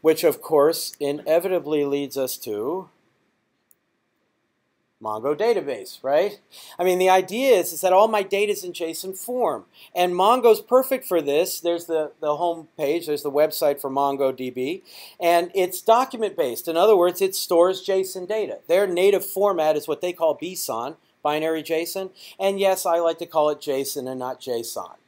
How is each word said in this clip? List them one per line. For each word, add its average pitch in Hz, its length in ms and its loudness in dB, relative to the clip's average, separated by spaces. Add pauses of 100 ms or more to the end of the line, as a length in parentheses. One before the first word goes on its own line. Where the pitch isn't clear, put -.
which, 160 220 2
of 151 180 2
course, 156 600 2
inevitably 151 840 0
leads 143 320 -4
us 131 220 -4
to... 131 520 -6 (2000)
Mongo 113 340 -2
database, 143 680 -2
right? 160 380 0 (380)
I 175 60 -2
mean, 180 140 2
the 185 120 4
idea 202 460 4
is, 170 160 0
is - 80 -10
that 180 120 2
all 196 140 6
my 214 160 0
data 202 300 -2
is 196 100 -6
in 180 100 -10
json 170 460 -8
form. 202 460 -4 (300)
And 180 200 0
Mongo's 220 460 4
perfect 254 440 2
for 175 160 0
this. 147 380 0
There's 170 280 -4
the, 156 340 -2
the 151 160 -2
home 165 400 -4
page. 156 300 -2
There's 147 180 -4
the 147 60 -4
website 147 500 2
for 135 100 -6
MongoDB. 135 920 -2 (360)
And 175 360 2
it's 185 280 -2
document-based. 220 840 0
In 160 80 -2
other 202 200 6
words, 175 240 2
it 190 140 0
stores 180 500 2
json 190 440 -4
data. 214 400 -6
Their 190 180 4
native 185 400 2
format 170 500 2
is 147 120 -6
what 151 120 -4
they 180 120 -4
call 165 220 0
B 170 180 -10
S - 160 -8
O 117 180 -4
N, 156 80 -10 (280)
binary 156 420 -2
json. 170 460 -4 (280)
And 196 220 0
yes, 190 260 2
I 170 140 2
like 165 180 0
to 170 80 -8
call 151 240 2
it 147 100 -4
json 135 480 -4
and 131 120 -8
not 127 200 -8
json. 117 520 -8 (160)